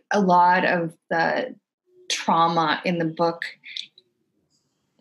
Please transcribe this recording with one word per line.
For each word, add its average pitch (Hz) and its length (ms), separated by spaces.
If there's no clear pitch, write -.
a 208 80
lot 180 440
of 170 280
the 165 460
trauma 165 720
in 180 140
the 165 60
book 165 400